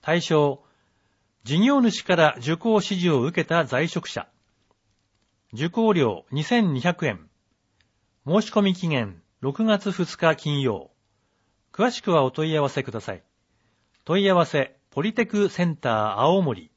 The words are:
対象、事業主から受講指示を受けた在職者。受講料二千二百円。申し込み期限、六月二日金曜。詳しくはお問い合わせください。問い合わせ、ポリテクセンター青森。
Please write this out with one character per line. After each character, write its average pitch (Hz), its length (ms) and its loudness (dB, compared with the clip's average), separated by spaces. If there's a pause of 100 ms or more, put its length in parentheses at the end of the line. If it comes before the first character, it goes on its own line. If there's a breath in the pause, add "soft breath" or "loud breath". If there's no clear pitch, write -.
対 165 180 0
象、 147 440 0 (800)
事 151 160 0
業 269 200 4
主 233 220 2
か 180 140 0
ら 156 240 4
受 151 180 -2
講 226 180 0
指 202 120 0
示 180 240 0
を 131 100 4
受 165 220 -2
け - 40 -6
た 165 180 0
在 135 220 -2
職 - 200 -6
者。 - 200 -10 (1300)
受 139 160 -4
講 220 240 2
料 117 380 0
二 147 120 -4
千 214 300 0
二 127 80 -4
百 170 240 -2
円。 101 240 -6 (1000)
申 190 140 2
し 214 100 -8
込 208 120 2
み 196 100 2
期 180 140 -4
限、 113 340 -4 (180)
六 139 260 -4
月 208 260 0
二 175 260 -6
日 160 180 2
金 147 260 -4
曜。 110 280 -2 (840)
詳 233 200 0
し - 100 -12
く 196 100 -2
は 151 120 4
お 127 80 0
問 156 200 -4
い 156 60 0
合 147 60 0
わ 139 60 -2
せ 139 120 -4
く 127 80 -8
だ 113 100 -10
さ 104 140 -10
い。 87 100 -16 (800)
問 190 200 0
い 196 40 2
合 190 60 4
わ 175 140 4
せ、 - 320 -2 (100)
ポ 139 140 -6
リ 220 100 -2
テ 190 140 -2
ク 202 220 0
セ 175 160 -2
ン 160 100 -2
タ - 140 -4
ー 113 40 2 (240)
青 165 240 4
森。 110 360 -4